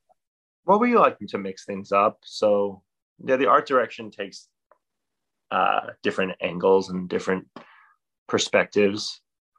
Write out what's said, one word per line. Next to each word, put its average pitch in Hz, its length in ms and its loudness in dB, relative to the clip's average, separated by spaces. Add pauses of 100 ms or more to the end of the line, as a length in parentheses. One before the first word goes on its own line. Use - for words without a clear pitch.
(640)
Well, 202 140 4
we 240 180 2
like 151 200 4 (120)
to 110 80 -8
mix 98 280 -10
things 98 280 -10
up. 101 320 2
So, 101 580 0 (420)
yeah, 131 120 2
the 131 100 0
art 135 200 4
direction 117 440 -2
takes, - 380 -14 (1000)
uh, 98 400 0 (120)
different 95 380 -2
angles 95 480 2
and 90 180 -6
different 92 400 -4 (800)
perspectives. 104 960 0 (360)